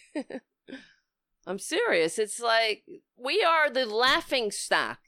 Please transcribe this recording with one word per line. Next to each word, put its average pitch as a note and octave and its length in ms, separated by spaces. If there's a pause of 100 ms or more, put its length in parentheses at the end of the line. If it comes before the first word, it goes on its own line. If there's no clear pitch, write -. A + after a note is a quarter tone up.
(1500)
I'm F#3 100
serious. A3 600
It's G#3+ 200
like, A3+ 440 (340)
we C#4+ 240
are E4 260
the B3+ 200
laughing B3 640
stock C3+ 560